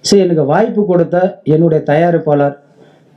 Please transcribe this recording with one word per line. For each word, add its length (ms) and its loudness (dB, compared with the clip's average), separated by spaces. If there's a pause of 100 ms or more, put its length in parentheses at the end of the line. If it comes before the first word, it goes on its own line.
So, 200 2
எனக்கு 240 0
வாய்ப்பு 420 -2
கொடுத்த 580 -2
என்னுடைய 420 0
தயாரிப்பாளர், 680 0 (600)